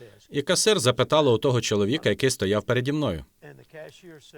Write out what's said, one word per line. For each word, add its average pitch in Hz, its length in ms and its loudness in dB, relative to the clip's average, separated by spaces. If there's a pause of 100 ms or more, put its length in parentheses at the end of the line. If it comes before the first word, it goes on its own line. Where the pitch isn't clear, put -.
(300)
І 143 120 -4
касир 185 360 2
запитала 135 540 2
у 110 60 4
того 123 220 0
чоловіка, 110 480 0
який 120 220 0
стояв 104 320 -2
переді 123 300 -2
мною: 107 320 -4 (1120)